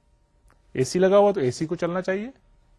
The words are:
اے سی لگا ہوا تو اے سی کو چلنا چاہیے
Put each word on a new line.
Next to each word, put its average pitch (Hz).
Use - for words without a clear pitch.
اے 131
سی 180
لگا 190
ہوا 202
تو 180
اے 127
سی 160
کو 170
چلنا 175
چاہیے 202